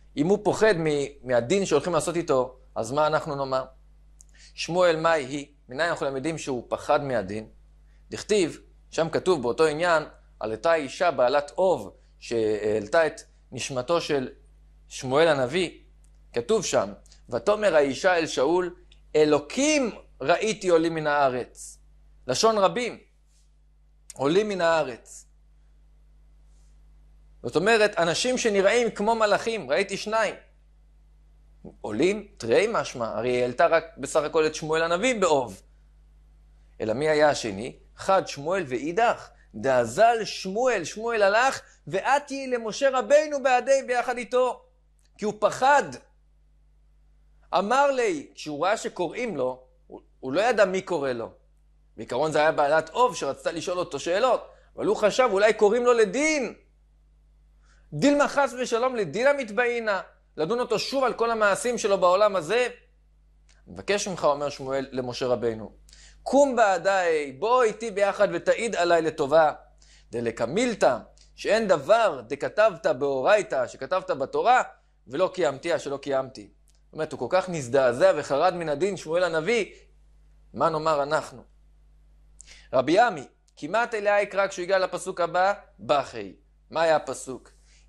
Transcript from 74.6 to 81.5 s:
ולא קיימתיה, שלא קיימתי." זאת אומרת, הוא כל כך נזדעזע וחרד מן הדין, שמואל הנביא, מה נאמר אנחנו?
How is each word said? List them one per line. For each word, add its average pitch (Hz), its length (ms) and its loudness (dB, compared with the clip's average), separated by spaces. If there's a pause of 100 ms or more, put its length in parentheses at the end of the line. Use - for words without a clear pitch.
ולא 165 280 -2
קיימתיה, 156 440 -2
שלא 139 180 -8
קיימתי." 131 540 -6 (340)
זאת - 80 -20
אומרת, 151 200 -8
הוא 123 80 -12
כל 127 100 -4
כך 185 180 0
נזדעזע 135 680 2
וחרד 156 380 0
מן 170 140 -6
הדין, 175 280 -2
שמואל 170 280 -2
הנביא, 175 500 -2 (800)
מה 139 160 2
נאמר 156 320 0
אנחנו? 139 400 -4 (1300)